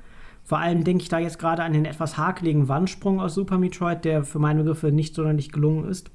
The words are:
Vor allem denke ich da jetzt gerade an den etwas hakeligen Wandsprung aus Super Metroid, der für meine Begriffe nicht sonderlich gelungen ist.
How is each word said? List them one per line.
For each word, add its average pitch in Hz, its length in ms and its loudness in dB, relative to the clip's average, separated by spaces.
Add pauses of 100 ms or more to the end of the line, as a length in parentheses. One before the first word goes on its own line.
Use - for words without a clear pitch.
(440)
Vor 151 140 0
allem 170 260 2
denke 180 180 2
ich - 60 -10
da 165 100 0
jetzt 165 200 -4
gerade 165 260 0
an 165 80 -2
den 151 120 4
etwas 160 320 -6
hakeligen 156 520 2
Wandsprung 185 520 0
aus 175 140 -2
Super 190 240 0
Metroid, 175 460 -2
der 156 200 2
für 151 140 -6
meine 151 240 2
Begriffe 156 300 0
nicht 156 220 0
sonderlich 156 360 0
gelungen 156 380 0
ist. 185 260 -8